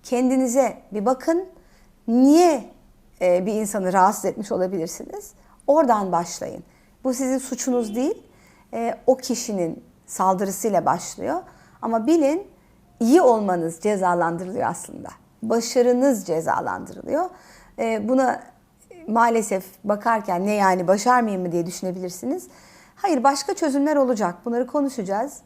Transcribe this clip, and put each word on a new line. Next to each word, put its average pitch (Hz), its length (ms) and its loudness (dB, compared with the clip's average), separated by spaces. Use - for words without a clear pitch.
Kendinize 254 720 0
bir 202 140 -4
bakın. 330 400 0
Niye, 277 680 4
e, 180 240 2
bir 220 80 -2
insanı 202 400 -2
rahatsız 196 320 4
etmiş 202 260 -4
olabilirsiniz? 185 800 -6
Oradan 233 440 4
başlayın. - 520 -4
Bu 262 100 -2
sizin 262 240 -2
suçunuz 240 580 -4
değil, 285 280 -4
e, 233 240 -6
o 254 100 4
kişinin 202 680 -4
saldırısıyla 190 800 0
başlıyor. 180 560 -4
Ama 226 260 -2
bilin, 320 400 2
iyi 254 220 6
olmanız 190 580 2
cezalandırılıyor 180 920 0
aslında. - 400 -12
Başarınız 240 840 2
cezalandırılıyor. 160 1040 -4
E, 220 300 -2
buna 262 340 2
maalesef 220 580 0
bakarken 202 640 -2
"Ne 208 80 0
yani, 185 340 2
başarmayayım 208 540 2
mı?" 175 100 -4
diye 170 140 0
düşünebilirsiniz. 185 840 -8
Hayır, 302 280 0
başka 285 320 0
çözümler 285 400 0
olacak. 220 400 0
Bunları 240 220 -2
konuşacağız. 262 800 -4